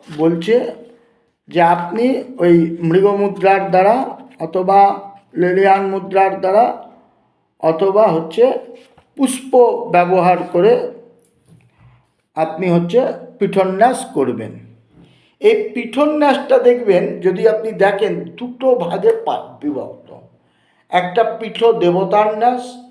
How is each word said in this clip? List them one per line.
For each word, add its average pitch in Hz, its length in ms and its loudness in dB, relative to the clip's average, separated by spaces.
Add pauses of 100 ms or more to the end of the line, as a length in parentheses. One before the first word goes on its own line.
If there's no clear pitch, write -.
(180)
বলছে 175 540 0 (760)
যে 175 140 0
আপনি 175 600 0 (140)
ওই 170 440 2
মৃগ 170 240 2
মুদ্রার 196 680 0
দ্বারা 208 460 2 (220)
অথবা 196 600 2 (340)
লেলিয়ান 190 560 2
মুদ্রার 190 520 -2
দ্বারা 202 460 0 (720)
অথবা 196 480 2
হচ্ছে 175 520 0 (560)
পুষ্প 262 400 -4 (360)
ব্যবহার 175 520 2
করে - 480 0 (1400)
আপনি 175 340 -4
হচ্ছে 175 340 2 (360)
পিঠন্যাস 196 680 0
করবেন। 113 540 -4 (800)
এই - 340 2
পিঠন্যাসটা 269 880 0
দেখবেন, 240 600 2
যদি 185 280 0
আপনি 220 240 -2
দেখেন, 196 480 0
দুটো 247 560 -2
ভাগে 190 360 -2 (140)
পা-, - 360 -8
বিভক্ত। 139 520 -10 (760)
একটা 180 340 0
পিঠ - 400 -6
দেবতার 208 720 2
ন্যাস 247 400 -2 (140)